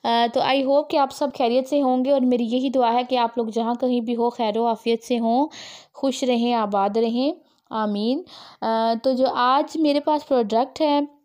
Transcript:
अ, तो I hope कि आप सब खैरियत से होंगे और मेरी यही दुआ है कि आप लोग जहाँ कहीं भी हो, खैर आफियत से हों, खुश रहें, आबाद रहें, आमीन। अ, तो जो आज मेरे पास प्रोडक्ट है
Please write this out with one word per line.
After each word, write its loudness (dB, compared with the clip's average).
अ, 2
तो 0
I 2
hope 2
कि 0
आप 2
सब -4
खैरियत 0
से 0
होंगे 0
और 2
मेरी 2
यही 0
दुआ 2
है 0
कि -4
आप 0
लोग -4
जहाँ -2
कहीं 0
भी -4
हो, 0
खैर -2
आफियत -2
से -2
हों, 0
खुश -2
रहें, 0
आबाद 0
रहें, 0
आमीन। -2
अ, 0
तो 2
जो 2
आज 2
मेरे 2
पास 0
प्रोडक्ट 0
है 2